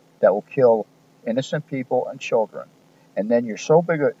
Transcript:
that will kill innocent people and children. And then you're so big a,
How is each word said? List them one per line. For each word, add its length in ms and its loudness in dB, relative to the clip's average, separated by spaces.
that 120 6
will 100 -4
kill 440 2
innocent 400 -6
people 420 -4
and 100 -12
children. 500 -4
And 140 -4
then 140 2
you're 140 -8
so 240 4
big 180 -4
a, 200 0